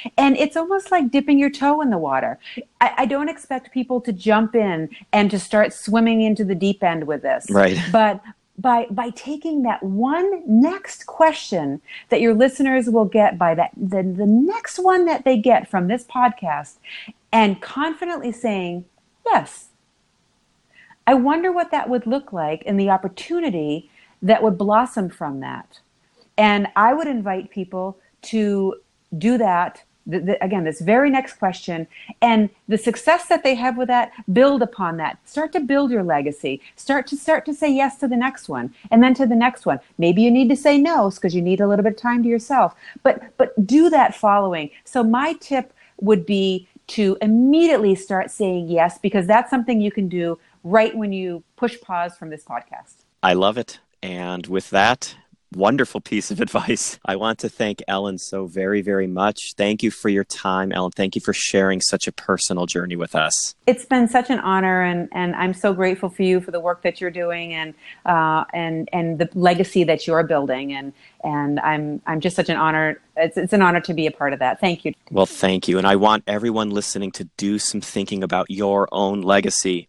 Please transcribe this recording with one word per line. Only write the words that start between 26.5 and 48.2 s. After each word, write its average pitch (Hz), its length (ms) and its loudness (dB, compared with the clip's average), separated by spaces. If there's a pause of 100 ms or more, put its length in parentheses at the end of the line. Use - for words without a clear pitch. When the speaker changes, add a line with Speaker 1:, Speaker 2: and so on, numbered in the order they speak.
Speaker 1:
I 220 180 4
would 311 140 -4
invite 202 440 -6
people 190 460 -8 (260)
to 202 520 -2 (420)
do 226 200 2
that. 180 460 0 (240)
The, 170 120 -4
the, 180 240 -2
again, 190 200 -2
this 156 180 -6
very 247 300 4
next 262 220 -2
question, 180 520 -6 (340)
and 220 300 4 (180)
the 214 120 0
success 311 480 0
that 330 160 2
they 262 100 2
have 247 240 -4
with 247 120 -2
that, 240 220 0 (220)
build 262 300 6
upon 180 340 -4
that. 156 280 -6
Start 311 280 -4
to 370 60 0
build 277 320 0
your 226 100 0
legacy. 147 600 -2 (140)
Start 277 320 -2
to, 285 100 -8
start 311 280 0
to 302 80 -6
say 294 180 0
yes 269 260 0
to 277 100 -4
the 247 100 0
next 254 320 -4
one, 123 240 -6 (160)
and 226 140 6
then 254 120 6
to 262 120 2
the 233 80 2
next 240 320 0
one. 143 120 0 (200)
Maybe 175 240 4
you 240 80 4
need 247 180 4
to 285 60 2
say 285 240 4
no 285 320 2
'cause 180 240 -2
you 180 80 0
need 185 180 2
a 202 60 2
little 202 160 2
bit 214 100 2
of 214 60 -18
time 240 240 0
to 240 60 0
yourself. 233 440 2 (300)
But, - 180 2 (160)
but 214 300 2
do 302 240 6
that 254 240 4
following. 190 560 0 (120)
So 254 200 -2
my 254 300 2
tip 262 400 -6 (280)
would 196 240 2
be 190 420 -2 (200)
to 196 340 0
immediately 247 720 4
start 190 380 -4